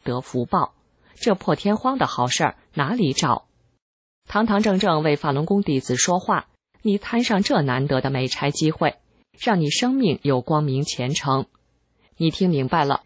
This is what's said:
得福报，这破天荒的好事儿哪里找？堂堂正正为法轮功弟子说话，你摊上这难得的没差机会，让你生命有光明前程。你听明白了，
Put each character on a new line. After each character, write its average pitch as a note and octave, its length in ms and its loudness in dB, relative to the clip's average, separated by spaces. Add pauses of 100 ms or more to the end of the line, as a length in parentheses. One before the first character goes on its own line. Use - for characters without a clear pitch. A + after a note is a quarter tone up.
得 B2+ 160 -4
福 B2 240 -4
报， E3 300 -2 (400)
这 A3 200 2
破 F3 220 0
天 G#3 220 0
荒 C4 180 -2
的 F3+ 100 0
好 B2 200 -2
事 C3 180 -2
儿 A#2+ 120 -2 (180)
哪 C#3+ 180 -2
里 F#3 220 0
找？ - 320 0 (840)
堂 G#3+ 160 0
堂 G#3 160 2
正 G3+ 160 2
正 F3 240 2
为 D3+ 140 2
法 D3 160 -2
轮 C#3+ 120 0
功 G3+ 200 0
弟 C3+ 160 0
子 B2+ 160 -2
说 F3+ 240 0
话， F3+ 260 -2 (360)
你 G3+ 160 2
摊 A#3+ 260 -2
上 G3+ 180 2
这 A3 200 2
难 C3+ 260 0
得 C3+ 120 2
的 C3+ 100 -2
没 C3 180 -2
差 C#3+ 240 -2
机 D#3 180 0
会， D#3+ 240 0 (420)
让 G#3 240 0
你 D3 100 0
生 B3 220 0
命 A#3+ 300 0
有 C3+ 180 2
光 D3+ 220 0
明 C#3 220 0
前 B2+ 300 -4
程。 C3+ 320 -2 (720)
你 E3 140 0
听 F#3 180 0
明 C#3 200 0
白 D#3+ 160 2
了， C#3 220 0